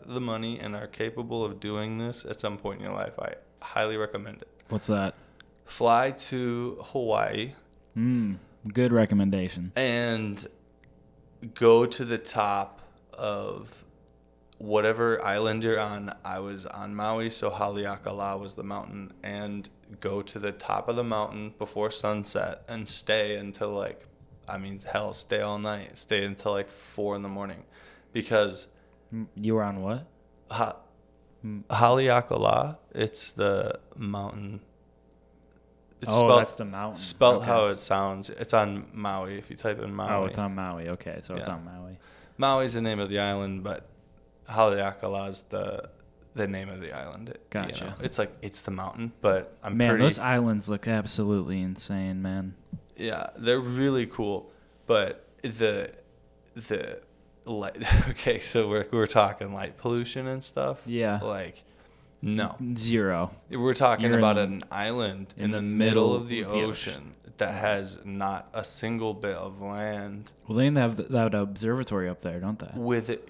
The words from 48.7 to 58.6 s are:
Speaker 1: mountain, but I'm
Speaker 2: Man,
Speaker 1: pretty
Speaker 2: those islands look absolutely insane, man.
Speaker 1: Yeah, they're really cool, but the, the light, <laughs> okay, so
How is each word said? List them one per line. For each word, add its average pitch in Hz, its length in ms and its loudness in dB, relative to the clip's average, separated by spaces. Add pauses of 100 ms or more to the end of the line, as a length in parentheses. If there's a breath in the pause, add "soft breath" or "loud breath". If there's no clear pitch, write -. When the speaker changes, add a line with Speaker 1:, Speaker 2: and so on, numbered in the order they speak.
Speaker 1:
mountain, 98 500 -6
but 95 420 2
I'm 107 140 -2
Speaker 2:
Man, 120 140 6
Speaker 1:
pretty 113 140 6
Speaker 2:
those - 140 4
islands 120 520 2
look 104 180 -2
absolutely 101 720 0
insane, 95 640 -4
man. 95 320 -4 (420)
Speaker 1:
Yeah, 101 400 -4
they're 123 240 4
really 127 460 2
cool, 101 440 -4 (360 loud breath)
but 104 400 2 (160)
the, 110 500 0 (640)
the 95 460 -4 (460)
light, 104 300 -6 (180)
<laughs> 113 160 6
okay, 117 280 0
so 110 300 0